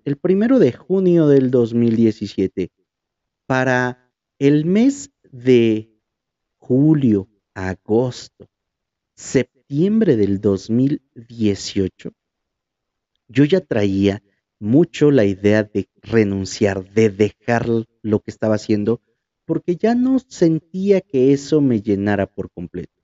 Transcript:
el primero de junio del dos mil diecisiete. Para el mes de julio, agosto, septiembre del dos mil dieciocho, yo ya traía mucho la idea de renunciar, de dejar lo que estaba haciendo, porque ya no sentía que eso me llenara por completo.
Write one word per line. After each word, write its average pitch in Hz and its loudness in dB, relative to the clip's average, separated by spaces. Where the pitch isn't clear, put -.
el 143 -6
primero 214 0
de 143 2
junio 175 0
del 135 4
dos 120 0
mil 117 2
diecisiete. 101 -2
Para 127 -2
el 147 2
mes 220 0
de 117 0
julio, 135 0
agosto, 104 -6
septiembre 156 -2
del 98 0
dos 101 -2
mil 131 -2
dieciocho, 107 -6
yo 131 2
ya 180 2
traía 98 -2
mucho 147 2
la 123 4
idea 101 2
de 101 -6
renunciar, 98 -2
de 110 2
dejar 110 -2
lo 101 -2
que - -18
estaba 110 -2
haciendo, 107 -2
porque 160 -4
ya 226 0
no 254 0
sentía 185 0
que 135 2
eso 143 0
me 120 0
llenara 101 -2
por 90 -12
completo. 87 -14